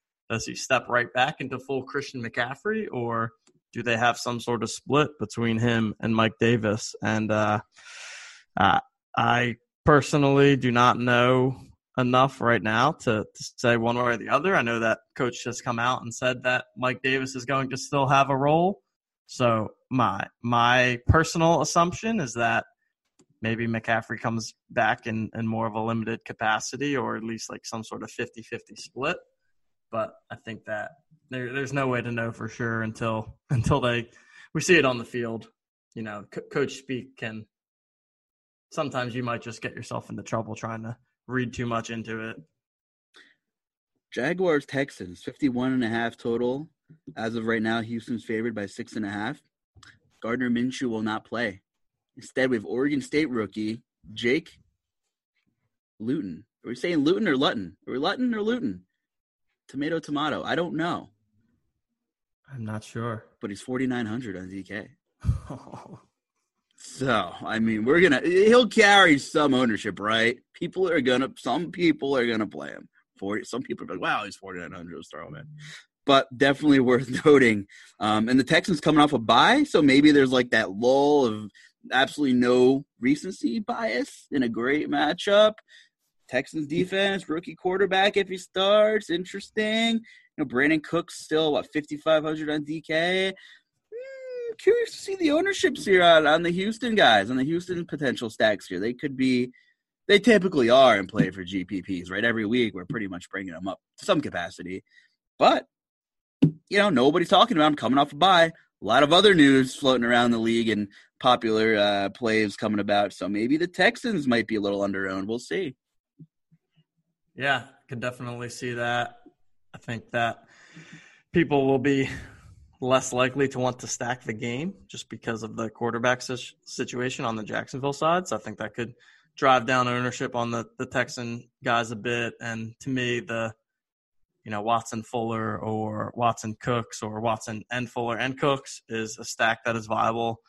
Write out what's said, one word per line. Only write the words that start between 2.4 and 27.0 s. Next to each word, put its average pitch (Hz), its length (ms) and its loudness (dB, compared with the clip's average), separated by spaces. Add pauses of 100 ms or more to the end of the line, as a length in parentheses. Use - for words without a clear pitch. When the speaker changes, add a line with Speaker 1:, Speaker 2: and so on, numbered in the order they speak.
Speaker 1:
or 117 420 -4 (400)
do 117 100 -8
they 117 140 0
have 120 200 2
some 120 240 -6
sort 117 220 -4
of 113 80 -4
split 147 480 0
between 113 400 -2
him 113 420 0
and 113 140 -2
Mike 110 260 2
Davis? 110 640 0
And, 107 280 -2
uh, 107 300 0 (960)
uh, 95 240 4 (360)
I 120 400 0 (280)
personally 139 720 4
do 123 140 -2
not 120 280 4
know 123 640 2 (380)
enough 127 420 2
right 113 220 2
now 113 300 2
to, 107 320 -2
to - 200 -16 (120)
say 120 200 2
one 117 200 0
way 120 180 0
or - 20 -2
the 104 120 -12
other. 151 260 0
I 151 80 2
know 117 160 -2
that 113 220 0 (160)
coach 120 280 -4
has 120 160 -8
come 117 180 -6
out 123 240 -2
and 117 120 -12
said 127 300 -4
that 127 220 -2 (100)
Mike 127 260 -4
Davis 131 320 -2
is 123 100 -10
going 135 260 -2
to 135 60 -6
still 135 300 -2
have 135 240 4
a 139 60 2
role. 160 440 2 (460)
So 113 440 0 (200)
my, 104 380 0 (140)
my 120 640 4
personal 165 540 4
assumption 180 600 0
is 120 140 -6
that 113 300 0 (800)
maybe 113 240 -2
McCaffrey 113 540 -2
comes 113 340 -4 (160)
back 120 360 0
in, 110 280 -4
in 113 120 -4
more 113 200 -2
of 107 80 -6
a 110 80 -2
limited 113 420 -4
capacity, 120 720 -4
or 113 200 -4